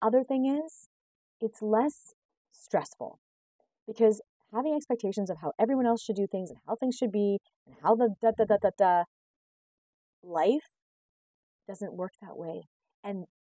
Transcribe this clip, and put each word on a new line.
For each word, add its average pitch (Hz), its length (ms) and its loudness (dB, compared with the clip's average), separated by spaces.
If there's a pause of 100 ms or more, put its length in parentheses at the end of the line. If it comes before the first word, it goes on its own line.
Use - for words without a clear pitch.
other 233 220 4
thing 262 240 0
is, 302 420 -4 (520)
it's 220 200 -6
less 220 540 -2 (380)
stressful, - 680 -6 (680)
because 214 360 2 (300)
having 269 220 -2
expectations 208 560 -2
of 165 100 -6
how 160 180 -4
everyone 247 280 2
else 233 160 2
should 202 140 -6
do 202 140 0
things 185 200 -6
and - 160 -20
how 220 100 -4
things 254 180 -2
should 247 160 -2
be 202 280 2 (280)
and - 160 -20
how 202 140 4
the 226 240 2
da, 226 160 4
da, 220 80 4
da, 208 160 2
da, 196 180 2
da, 180 260 4 (1160)
life 180 540 0 (920)
doesn't 196 280 -10
work 180 260 -8
that 190 160 -18
way. 165 320 -10 (340)
And 196 220 -8 (220)